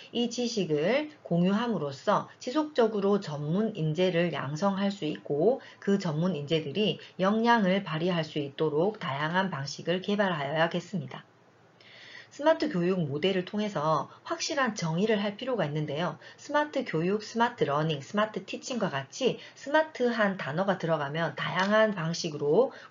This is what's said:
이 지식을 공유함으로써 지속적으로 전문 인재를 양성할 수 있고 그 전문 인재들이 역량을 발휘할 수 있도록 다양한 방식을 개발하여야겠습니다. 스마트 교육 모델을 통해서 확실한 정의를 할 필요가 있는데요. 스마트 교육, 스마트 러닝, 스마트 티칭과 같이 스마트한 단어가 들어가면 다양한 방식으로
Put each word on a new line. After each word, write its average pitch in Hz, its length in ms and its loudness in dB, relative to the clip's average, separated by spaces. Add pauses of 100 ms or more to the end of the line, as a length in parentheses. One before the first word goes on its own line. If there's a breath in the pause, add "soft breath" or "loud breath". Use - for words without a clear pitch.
(120)
이 233 180 0
지식을 214 840 0 (120)
공유함으로써 180 1120 0
지속적으로 220 840 2
전문 165 560 -2
인재를 165 580 2
양성할 185 580 0
수 180 140 -6
있고 151 560 0 (180 loud breath)
그 196 180 2
전문 170 380 0
인재들이 151 640 0 (200 loud breath)
역량을 208 640 4
발휘할 165 400 0
수 - 160 -6
있도록 156 600 0
다양한 156 500 0
방식을 151 520 -4
개발하여야겠습니다. 165 1200 0 (1080 loud breath)
스마트 311 400 2
교육 180 380 2
모델을 180 380 0
통해서 160 680 0 (120 loud breath)
확실한 285 520 -2
정의를 196 480 0
할 208 140 -4
필요가 240 280 -2
있는데요. 151 540 -2 (160 loud breath)
스마트 294 500 -2
교육, 185 380 0
스마트 240 400 0
러닝, 147 380 0
스마트 208 440 -2
티칭과 226 460 -4
같이 139 480 -2 (160 loud breath)
스마트한 240 800 0
단어가 180 400 0
들어가면 156 580 -2
다양한 202 600 2
방식으로 160 800 2 (180 loud breath)